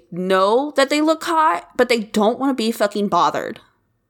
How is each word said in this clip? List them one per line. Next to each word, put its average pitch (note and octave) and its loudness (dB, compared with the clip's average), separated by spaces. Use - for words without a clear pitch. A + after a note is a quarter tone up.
know F#3+ 2
that C4+ 2
they D4+ 2
look D#4+ 0
hot, E4 0
but B3 0
they A#3 2
don't G#3+ 0
wanna C4+ 0
be A3+ -2
fucking G#3 -2
bothered. D#3 -2